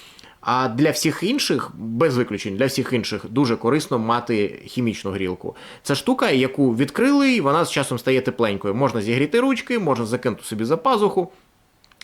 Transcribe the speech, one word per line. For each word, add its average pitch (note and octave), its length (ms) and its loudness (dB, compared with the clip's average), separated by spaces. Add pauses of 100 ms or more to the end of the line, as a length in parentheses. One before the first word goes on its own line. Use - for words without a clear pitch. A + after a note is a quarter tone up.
(400)
А B2+ 280 0
для C3 220 2
всіх D3 320 -2
інших, E3+ 520 0
без A#2 420 0
виключень, G#2+ 400 -2
для B2+ 100 2
всіх C3 260 -2
інших G#2+ 380 -2
дуже A#2+ 260 2
корисно C3+ 420 0
мати A2+ 680 0
хімічну A2 440 -4
грілку. F#2 460 -6 (260)
Це - 120 -2
штука, B3 360 0
яку C3 440 2
відкрили, C4+ 580 2
і A#3 80 2
вона D3+ 240 2
з - 60 -4
часом C3+ 280 -2
стає B2+ 220 2
тепленькою. G#2 540 0
Можна A#2+ 260 0
зігріти B2+ 400 2
ручки, B3 380 0
можна C3+ 260 0
закинути A#2 400 -2
собі A2 200 -4
за C#3 120 2
пазуху, G3+ 560 2 (720)